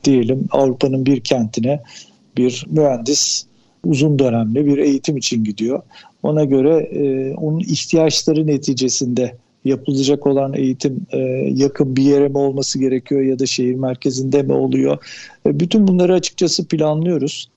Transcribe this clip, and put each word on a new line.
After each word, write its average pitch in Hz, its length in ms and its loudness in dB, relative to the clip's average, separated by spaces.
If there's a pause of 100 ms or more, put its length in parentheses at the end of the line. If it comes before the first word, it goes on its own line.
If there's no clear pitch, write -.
diyelim 131 480 2
Avrupa'nın 131 540 0
bir 135 140 2
kentine 120 640 -2 (540)
bir 127 320 -2
mühendis 143 760 0 (400)
uzun 147 340 2
dönemli 117 460 2
bir 143 120 2
eğitim 143 400 0
için 117 260 -2
gidiyor. 110 380 -4 (420)
Ona 151 200 0
göre, 135 340 2
e, 135 580 -2
onun 156 240 -4
ihtiyaçları 160 880 0
neticesinde 127 880 -2 (300)
yapılacak 135 600 0
olan 139 260 0
eğitim, 131 580 -2
e, 135 60 -4 (360)
yakın 135 420 0
bir 135 80 2
yere 143 240 4
mi 139 100 -2
olması 139 420 -2
gerekiyor 131 420 0
ya 131 180 0
da 135 60 0
şehir 123 300 -2
merkezinde 131 680 -2
mi 135 120 0
oluyor? 135 440 0 (500)
E, 147 120 0
bütün 196 280 4
bunları 180 260 4
açıkçası 180 540 -2
planlıyoruz. 156 880 -2